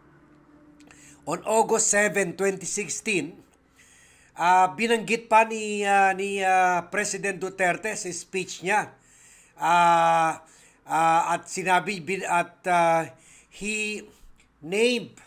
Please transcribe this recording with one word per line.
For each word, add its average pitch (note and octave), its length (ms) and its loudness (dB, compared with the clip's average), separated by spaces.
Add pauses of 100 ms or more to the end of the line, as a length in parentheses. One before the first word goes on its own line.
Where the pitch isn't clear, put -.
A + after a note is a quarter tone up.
(1200)
on E3+ 240 -6
August A3 400 2
seven, G3+ 480 0
twenty F#3+ 320 -4
sixteen, G3+ 720 -6 (960)
uh, F3+ 360 4
binanggit A3+ 560 -2
pa A3 160 6
ni, G#3+ 400 -6
uh, G3 280 4
ni, G3 280 -4
uh, F#3 480 2
President G3 520 -4
Duterte F#3 560 -2
sa - 160 -10
speech - 520 -10
niya. G3 280 -2 (640)
Uh, E3 800 4 (520)
uh, E3 340 2 (140)
at E3+ 120 -10
sinabi, F3+ 520 -2
bin-, F#3 240 -6
at, - 320 -2 (120)
uh, E3 400 2 (440)
he G#3+ 520 -8 (560)
named G3+ 560 -2 (100)